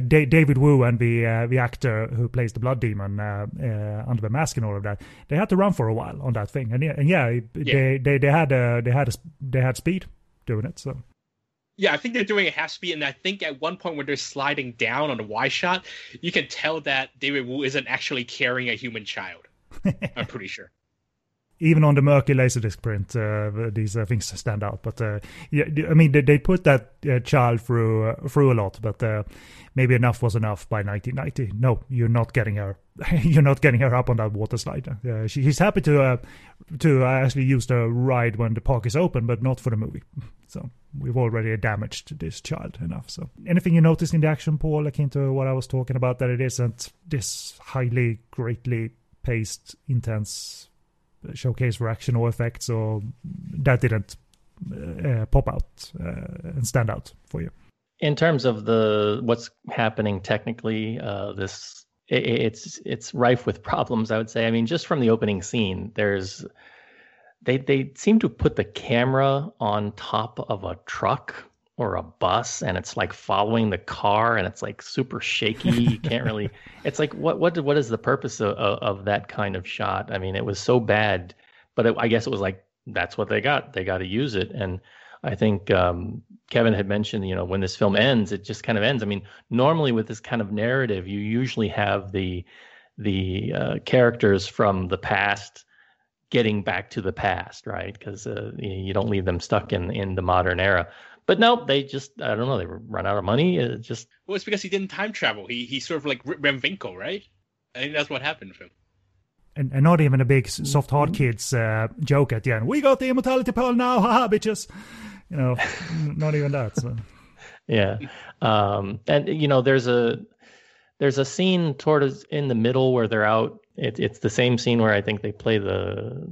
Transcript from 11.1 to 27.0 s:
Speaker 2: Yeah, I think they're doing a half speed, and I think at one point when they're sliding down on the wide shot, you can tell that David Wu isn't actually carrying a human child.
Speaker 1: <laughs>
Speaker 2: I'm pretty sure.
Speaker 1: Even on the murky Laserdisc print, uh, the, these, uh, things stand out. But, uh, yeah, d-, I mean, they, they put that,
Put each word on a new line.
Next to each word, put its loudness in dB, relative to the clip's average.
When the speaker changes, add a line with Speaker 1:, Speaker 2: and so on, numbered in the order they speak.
Speaker 2:
Yeah, 2
I 2
think -6
they're 0
doing 0
a 0
half -4
speed, -8
and -6
I -4
think -8
at -6
one -4
point -8
when -6
they're -4
sliding -4
down -2
on -4
the -8
wide -2
shot, -2
you -6
can 0
tell -4
that -4
David -4
Wu -6
isn't -2
actually -4
carrying -2
a -2
human -10
child. -12
Speaker 1:
<laughs> -4
Speaker 2:
I'm -6
pretty -12
sure. -16
Speaker 1:
Even 6
on 6
the 6
murky 6
Laserdisc 2
print, -4
uh, -2
the, -4
these, -2
uh, 0
things 0
stand -4
out. -6
But, -6
uh, -4
yeah, 2
d-, -2
I 4
mean, 8
they, 6
they 8
put 2
that, 4